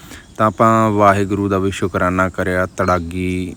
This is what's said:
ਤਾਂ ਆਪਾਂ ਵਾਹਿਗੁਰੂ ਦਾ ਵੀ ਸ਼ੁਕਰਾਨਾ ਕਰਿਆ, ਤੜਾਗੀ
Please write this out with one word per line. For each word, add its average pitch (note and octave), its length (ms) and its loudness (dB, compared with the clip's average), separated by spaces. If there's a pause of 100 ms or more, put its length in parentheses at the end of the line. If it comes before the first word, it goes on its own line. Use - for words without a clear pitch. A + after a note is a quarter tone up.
(360)
ਤਾਂ A2 100 2
ਆਪਾਂ A2+ 440 2
ਵਾਹਿਗੁਰੂ G2+ 580 2
ਦਾ F#2+ 100 0
ਵੀ F#2+ 120 0
ਸ਼ੁਕਰਾਨਾ F#2 580 -2
ਕਰਿਆ, F2+ 380 -2
ਤੜਾਗੀ F2+ 920 -4